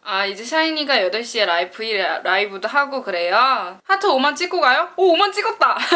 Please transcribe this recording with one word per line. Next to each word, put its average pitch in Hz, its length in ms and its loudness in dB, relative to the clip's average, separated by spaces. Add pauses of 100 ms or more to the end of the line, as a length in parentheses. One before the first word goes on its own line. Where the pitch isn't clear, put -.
아, 196 240 -4
이제 202 160 -8
샤이니가 302 600 0
여덟 190 200 -2
시에 226 240 -2
라이-, 180 240 0
브이 220 280 -4
라-, 165 240 -2
라이브도 196 440 -2
하고 269 380 -2
그래요? 196 800 0
하트 392 220 0
오만 285 280 2
찍고 359 260 -4
가요? 294 360 2
오, 370 160 4
오만 370 180 2
찍었다! 392 480 0 (180)